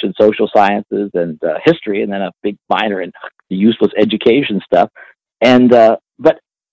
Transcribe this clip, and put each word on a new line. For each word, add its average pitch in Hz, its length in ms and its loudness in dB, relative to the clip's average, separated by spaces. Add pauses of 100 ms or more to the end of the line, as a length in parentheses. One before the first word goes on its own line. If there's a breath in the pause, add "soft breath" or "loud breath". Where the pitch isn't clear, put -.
and 98 160 -6
social 107 340 2
sciences 101 600 -2
and, 82 280 -6
uh, 80 200 -4
history, 110 400 -2
and 101 100 -6
then 98 80 -6
a 90 100 -8 (120)
big 104 140 -6 (120)
minor 98 320 -2
in 87 100 -10 (380 loud breath)
the 95 60 -6
useless 107 420 0
education 110 680 0
stuff. - 240 0 (520 loud breath)
And, 123 320 4
uh, 113 240 4 (200)
but 156 220 0 (340)